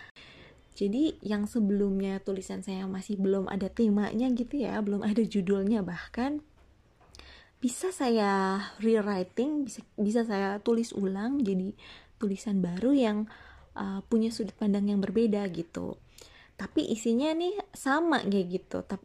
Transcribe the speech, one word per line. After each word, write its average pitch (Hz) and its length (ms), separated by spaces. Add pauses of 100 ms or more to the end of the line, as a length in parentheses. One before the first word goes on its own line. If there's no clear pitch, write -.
(760)
Jadi 233 480
yang 208 240
sebelumnya 196 720
tulisan 190 400
saya 190 240
masih 190 320
belum 190 320
ada 190 240
temanya 214 560
gitu 247 320
ya, 196 240
belum 202 160
ada 214 240
judulnya 202 560
bahkan, 240 640 (1200)
bisa 359 320
saya 202 640 (160)
rewriting, 220 880
bisa, - 160 (160)
bisa 214 320
saya 196 320
tulis 233 320
ulang 202 480
jadi 196 320 (500)
tulisan 196 400
baru 185 320
yang, 220 240 (580)
eh, 196 320
punya 226 220
sudut 220 260
pandang 202 320
yang 208 140
berbeda 202 500
gitu. - 460 (580)
Tapi 208 320
isinya 233 460
nih 359 260 (160)
sama 294 480
kayak 196 240
gitu, 180 380
tap-, - 180